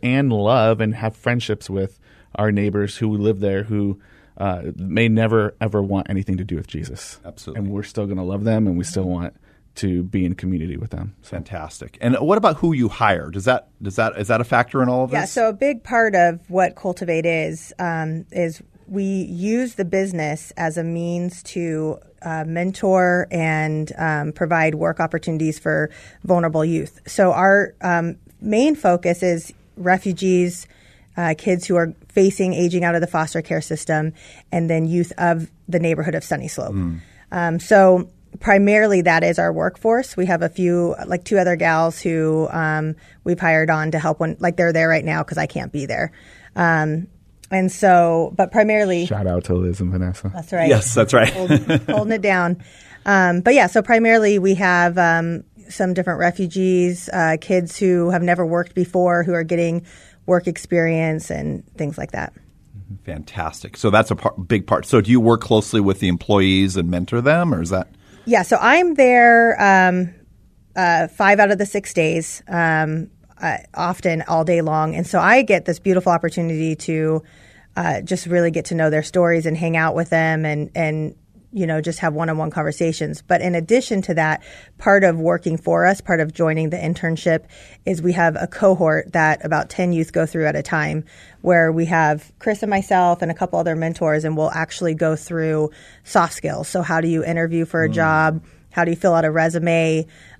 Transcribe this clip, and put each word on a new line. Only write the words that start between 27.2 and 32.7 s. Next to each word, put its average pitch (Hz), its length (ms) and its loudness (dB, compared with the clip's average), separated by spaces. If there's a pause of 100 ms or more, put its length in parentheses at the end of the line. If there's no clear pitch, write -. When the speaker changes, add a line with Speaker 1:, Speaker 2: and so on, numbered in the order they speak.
Speaker 3:
our, 196 500 2
um, 170 340 -2 (240)
main 240 340 2
focus 175 480 0
is 170 300 -2 (240)
refugees, 180 880 0 (500)
uh, 170 220 -2
kids 180 280 -2
who 180 100 0
are 165 160 0 (160)
facing 190 460 2
aging 175 300 0